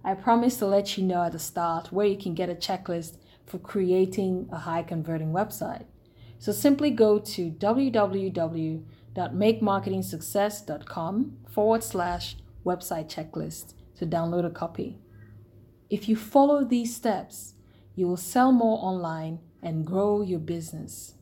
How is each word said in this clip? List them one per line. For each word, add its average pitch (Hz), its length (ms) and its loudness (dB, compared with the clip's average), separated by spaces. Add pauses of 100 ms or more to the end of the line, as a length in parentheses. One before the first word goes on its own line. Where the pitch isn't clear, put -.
I 190 120 -2
promise 240 420 4
to 208 100 0
let 202 300 2
you 190 80 0
know 175 200 2
at 170 80 -2
the 165 60 -10
start 170 540 -2
where 202 140 2
you 196 100 2
can 190 160 -6
get 175 160 -2
a 175 60 -4
checklist 175 640 -6 (260)
for - 140 -10
creating 185 920 2
a 165 100 -8
high 170 220 -2
converting 160 480 -4
website. 208 540 -4 (540)
So - 120 -4
simply 285 400 4
go 214 280 6
to 180 320 -4
w 233 400 2
w 196 400 0
w 160 540 -2 (280)
dot 175 220 -4
make 220 260 4
marketing 190 420 0
success 202 600 -2
dot 147 240 -10
com 190 500 -4 (100)
forward 220 380 2
slash 175 540 -4 (260)
website 175 460 -4
checklist 156 640 -10 (220)
to 165 100 -6
download 170 400 0
a 165 40 -2
copy. - 480 -8 (920)
If 214 180 -2
you 220 80 4
follow 285 480 4
these 240 320 0
steps, - 560 -4 (420)
you 180 120 0
will 180 100 0
sell 254 340 4
more 226 280 6
online 165 640 -4 (220)
and 160 220 -4
grow 202 380 2
your 185 180 -2
business. 160 800 -10